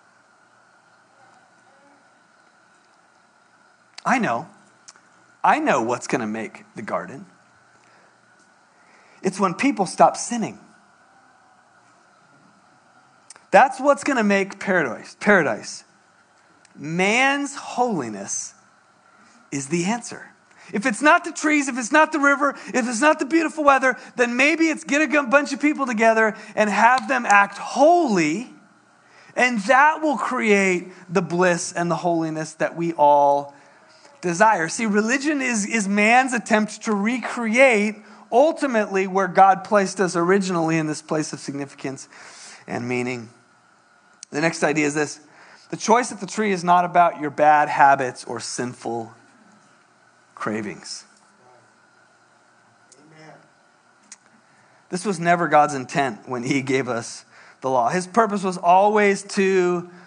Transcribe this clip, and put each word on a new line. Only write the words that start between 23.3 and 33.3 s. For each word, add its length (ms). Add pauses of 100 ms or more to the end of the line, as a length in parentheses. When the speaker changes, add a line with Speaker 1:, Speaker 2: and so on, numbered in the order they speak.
Speaker 1:
weather, 340 (200)
then 200
maybe 320
it's 160
get 160
a 60
g-, 160
bunch 300
of 80
people 260
together 500 (200)
and 120
have 400
them 160
act 320
holy, 920 (840)
and 240
that 420
will 140
create 720 (200)
the 140
bliss 500
and 160
the 80
holiness 580
that 220
we 180
all 600 (640)